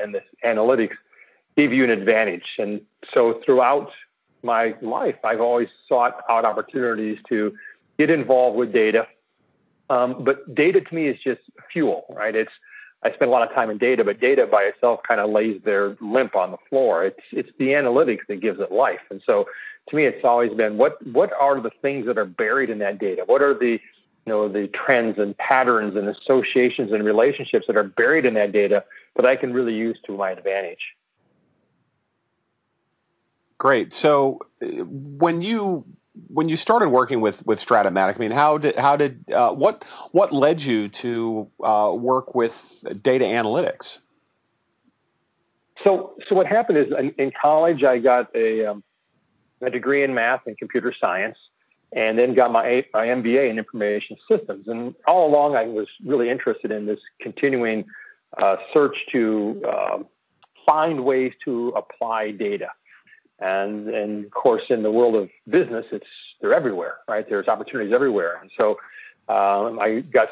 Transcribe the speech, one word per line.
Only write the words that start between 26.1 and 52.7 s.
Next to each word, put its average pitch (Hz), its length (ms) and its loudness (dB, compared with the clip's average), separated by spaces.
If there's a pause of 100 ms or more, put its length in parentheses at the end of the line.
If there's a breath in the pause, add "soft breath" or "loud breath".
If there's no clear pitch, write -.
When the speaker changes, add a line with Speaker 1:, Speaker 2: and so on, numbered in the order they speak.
Speaker 1:
and 107 120 0
relationships 117 640 2
that 101 100 0
are 104 80 4
buried 123 420 2
in 113 100 2
that 104 160 0
data 101 320 2 (320 loud breath)
that 120 100 4
I 131 100 6
can 131 160 -4
really 123 220 0
use 113 320 -4
to 98 100 -10
my 98 140 -2
advantage? 95 640 -6 (2750)
Speaker 2:
Great. 131 360 2
So, 139 480 2 (200)
uh, - 60 -6 (180)
when 143 560 -2
you, 196 440 -4 (420)
when 160 220 -2
you 160 80 -2
started - 320 2
working 127 320 2
with, 104 240 -2
with 107 200 -2
Stratomatic, 98 500 2
I - 20 -18
mean, 110 140 -4
how 151 260 2
did, 147 180 0
how 143 220 2
did, 135 340 -2
uh, 117 220 2
what, - 320 0 (260 loud breath)
what 180 220 2
led 147 280 2
you 110 280 -2
to, 113 600 -6 (140)
uh, 107 320 2
work 127 400 -2
with - 480 -4 (180)
data 131 220 2
analytics? 113 760 -2 (1900)
Speaker 1:
So, 190 300 0 (120)
so 202 80 0
what 185 120 2
happened 214 320 0
is 131 120 2
in, 135 260 -2
in 135 140 -2 (100)
college, 156 440 2
I 127 140 4
got 123 360 2
a, 110 300 0
um, 101 180 -6 (800)
a 127 80 -2
degree 127 340 0
in 135 100 0
math 123 340 0
and 107 100 -12
computer - 420 -4
science, 98 380 -4 (560)
and 110 260 0
then 123 140 2
got 120 180 4
my, 123 420 0